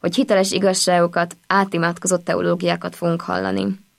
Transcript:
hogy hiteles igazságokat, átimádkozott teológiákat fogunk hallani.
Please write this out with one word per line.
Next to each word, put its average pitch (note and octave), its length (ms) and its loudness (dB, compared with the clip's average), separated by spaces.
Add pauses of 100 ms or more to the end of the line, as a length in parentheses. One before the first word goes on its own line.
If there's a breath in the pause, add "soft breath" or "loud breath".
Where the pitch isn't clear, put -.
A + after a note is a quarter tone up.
hogy F3 140 -2
hiteles G3 360 2
igazságokat, F3 840 0 (100)
átimádkozott F3 760 0
teológiákat F3 720 -2
fogunk E3+ 240 -2
hallani. G3 640 -2 (160)